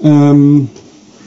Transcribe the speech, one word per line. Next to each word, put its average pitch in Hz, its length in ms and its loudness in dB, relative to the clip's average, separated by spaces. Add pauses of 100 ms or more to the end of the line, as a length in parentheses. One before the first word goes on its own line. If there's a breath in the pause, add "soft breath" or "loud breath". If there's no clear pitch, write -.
Ähm, 143 680 0 (580 loud breath)